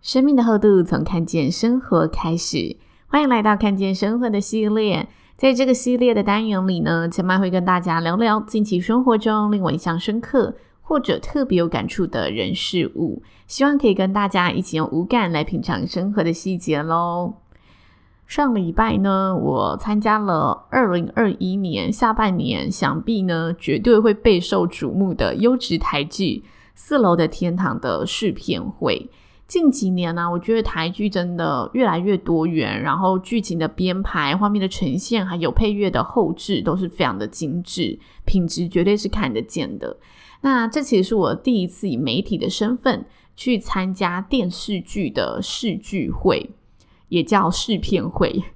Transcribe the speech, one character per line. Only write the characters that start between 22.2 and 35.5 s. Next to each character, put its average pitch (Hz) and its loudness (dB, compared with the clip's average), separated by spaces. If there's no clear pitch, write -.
年， 101 -2
想 143 -2
必 220 0
呢， 165 -2
绝 139 -2
对 220 6
会 214 4
备 208 4
受 180 0
瞩 - -6
目 190 0
的 82 0
优 240 2
质 170 -2
台 147 -2
剧 165 -4
《四 - -2
楼 190 6
的 170 2
天 170 -2
堂》 180 -2
的 107 -2
试 185 -2
片 - -6
会。 - -4
近 330 4
几 208 -2
年 175 0
呢， 170 -2
我 175 -2
觉 220 0
得 226 2
台 170 -2
剧 208 -4
真 175 -2
的 151 -2
越 247 2
来 170 2
越 190 2
多 165 0
元， 113 -2
然 151 0
后 190 2
剧 226 -2
情 180 -6
的 160 -2
编 185 -2
排、 151 0
画 202 2
面 208 0
的 190 0
呈 170 -2
现， 208 -2
还 180 -6
有 165 0